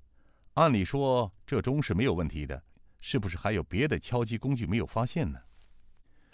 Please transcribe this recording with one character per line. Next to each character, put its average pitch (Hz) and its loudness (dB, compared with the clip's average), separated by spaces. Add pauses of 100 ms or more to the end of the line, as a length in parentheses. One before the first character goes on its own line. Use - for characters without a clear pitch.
(540)
按 156 6
理 98 4
说 131 0 (160)
这 123 0
钟 143 0
是 90 0
没 107 2
有 120 2
问 85 -2
题 73 -6
的， 65 -8 (360)
是 - -4
不 98 -2
是 85 -6
还 104 -2
有 85 0
别 127 0
的 98 0
敲 120 -2
击 113 -4
工 135 -2
具 117 -4
没 110 2
有 82 0
发 113 -2
现 156 -2
呢？” 67 -6 (960)